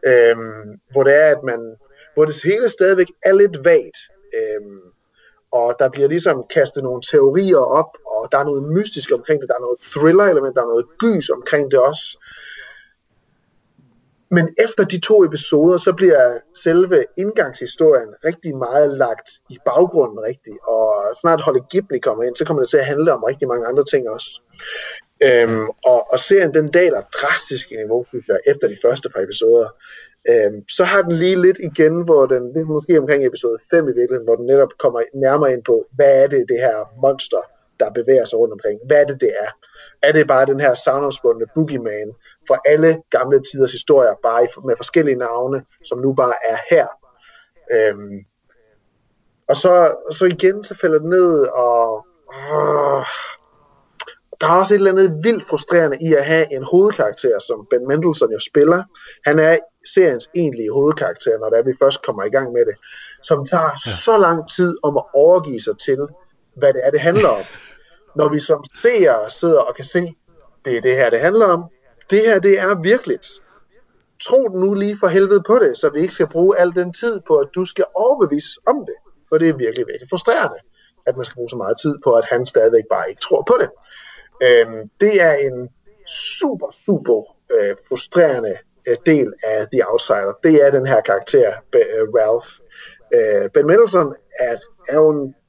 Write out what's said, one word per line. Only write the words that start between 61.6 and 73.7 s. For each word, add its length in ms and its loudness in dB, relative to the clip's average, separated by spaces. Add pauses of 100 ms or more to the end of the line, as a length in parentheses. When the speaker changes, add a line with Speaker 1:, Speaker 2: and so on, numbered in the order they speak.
Speaker 1:
vi 180 -2
først 240 0
kommer 180 -6
i 60 -4
gang 240 0
med 120 2
det, 80 -4 (500)
som 220 -2
tager 180 -2 (220)
Speaker 2:
Ja. 60 -8 (140)
Speaker 1:
så 120 4
lang 320 2
tid 340 -2
om 140 -2
at 60 -2 (100)
overgive 460 4
sig 180 -8
til, 200 -4 (580)
hvad 180 2
det 100 -2
er, 80 2
det 80 0
handler 300 2
om. 140 -2 (380)
Speaker 2:
<laughs> 380 -14
Speaker 1:
Når 100 2
vi 100 -2
som 240 -2 (120)
seere 540 2
sidder 300 2
og 160 -2
kan 100 -14
se, 300 -6 (500)
det 120 -4
er 40 -4
det 140 2
her, 140 2
det 100 0
handler 260 2
om. 180 0 (460)
Det 100 2
her, 200 2
det 200 4
er 220 -2
virkeligt. 460 -2 (920)